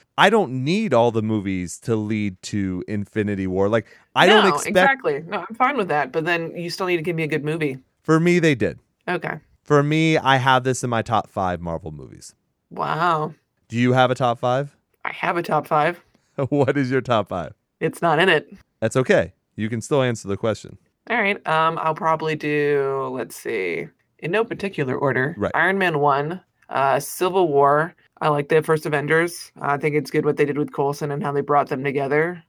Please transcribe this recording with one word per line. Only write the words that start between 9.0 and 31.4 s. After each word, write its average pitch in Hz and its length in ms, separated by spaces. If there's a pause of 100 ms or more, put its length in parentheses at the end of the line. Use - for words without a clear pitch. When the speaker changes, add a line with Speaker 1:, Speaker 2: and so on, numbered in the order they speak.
Speaker 2:
Okay. 175 320 (240)
Speaker 1:
For 147 200
me, 156 340
I 135 200
have 131 260
this 127 200
in 127 80
my 113 100
top 107 280
five 92 300
Marvel 82 320
movies. - 440 (340)
Speaker 2:
Wow. 160 640 (360)
Speaker 1:
Do 113 80
you 123 160
have 127 180
a 127 40
top 120 240
five? 131 360 (300)
Speaker 2:
I - 60
have 180 260
a 175 60
top 151 240
five. 160 400
Speaker 1:
<laughs> - 420
What 139 280
is 131 140
your 131 100
top 110 280
five? 85 240 (260)
Speaker 2:
It's - 200
not 160 200
in 190 100
it. 151 240 (260)
Speaker 1:
That's 110 160
okay. 131 380 (220)
You 107 140
can 117 120
still 135 220
answer 120 240
the 98 100
question. - 400 (320)
Speaker 2:
All 226 80
right. 202 300
Um, 160 340
I'll 160 140
probably 156 400
do, 143 760
let's 127 240
see, 95 520 (320)
in 151 100
no 214 160
particular 160 500
order. 135 400
Speaker 1:
Right. 101 200
Speaker 2:
Iron 185 240
Man 170 200
one, 143 400 (300)
uh, 135 300
Civil 180 480
War. 143 480 (260)
I 160 80
like 147 200
the 156 120
first 156 240
Avengers. 156 760
I 139 180
think 147 180
it's 147 160
good 151 140
what 147 120
they 151 80
did 139 140
with 147 140
Coulson 143 380
and 147 120
how 143 80
they 143 100